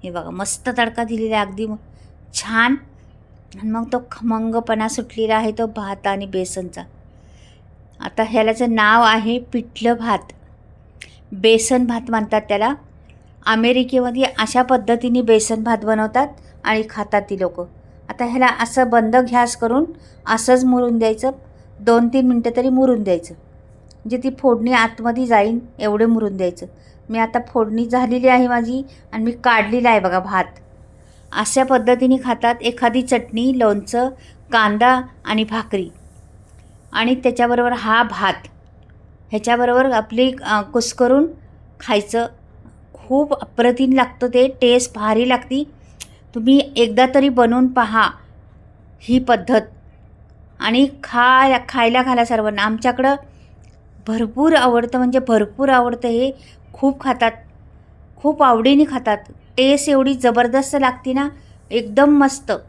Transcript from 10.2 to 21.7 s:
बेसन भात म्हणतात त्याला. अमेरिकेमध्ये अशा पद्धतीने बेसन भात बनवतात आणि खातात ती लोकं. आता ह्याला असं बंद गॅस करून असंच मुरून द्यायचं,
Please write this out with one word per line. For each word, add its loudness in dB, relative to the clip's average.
बेसन 2
भात -6
म्हणतात -2
त्याला. -2
अमेरिकेमध्ये 0
अशा 0
पद्धतीने 0
बेसन 2
भात 0
बनवतात -2
आणि -2
खातात -2
ती -8
लोकं. -4
आता -6
ह्याला 2
असं 0
बंद 2
गॅस 2
करून 0
असंच 2
मुरून 2
द्यायचं, 0